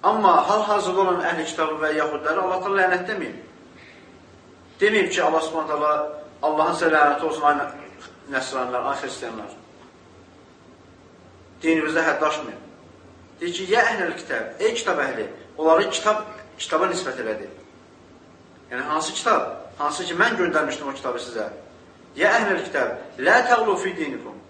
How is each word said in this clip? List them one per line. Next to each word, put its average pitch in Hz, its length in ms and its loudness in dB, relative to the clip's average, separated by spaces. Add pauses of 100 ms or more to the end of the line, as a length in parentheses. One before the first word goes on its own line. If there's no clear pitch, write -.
Amma 202 300 6 (160)
hal-hazırda 202 520 2
olan 180 240 2
əhli 160 200 -2
kitabı 160 360 -2
və 151 160 0
yəhudiləri 151 460 -2
Allah 185 180 0
Taala 196 200 0
lənətləməyib. 180 640 -2 (1400)
Deməyib 208 300 4
ki, 180 140 0
Allah 160 180 2
Subhanahu 160 260 -4
taala 151 540 0 (200)
"Allahın 156 340 2
sizə 165 160 2
lənəti 147 320 4
olsun, 147 240 -2
ay 147 80 6
nə-, 143 160 -4 (640)
nəsranilər, 123 560 -4
ay 139 100 -2
xristianlar. 113 500 -10 (2000)
Dininizdə 160 400 2
hədd 156 260 0
aşmayın." - 340 -8 (760)
Deyir 175 140 -6
ki, 185 180 -6
"Yə 233 100 6 (100)
əhləl 185 280 -4
kitab, 113 240 -6 (160)
ey 226 140 2
kitab 170 260 -2
əhli", 110 280 -2 (300)
onları 156 320 4
kitab, 214 340 0 (340)
kitaba 170 340 0
nisbət 127 320 -6
elədi. 101 240 -6 (1200)
Yəni, 123 100 -6
hansı 151 320 -4
kitab? 214 280 2 (360)
Hansı 151 280 -2
ki, 175 80 -6
mən 220 240 4
göndərmişdim 151 520 0
o 127 40 -8
kitabı 123 240 -6
sizə. 110 300 -6 (680)
"Yə 185 100 4 (100)
əhləl 196 260 0
kitab, 127 260 -2 (280)
lə 165 180 4 (120)
təğlu 220 300 4
fi 185 200 -4
dinikum." 139 380 -8 (140)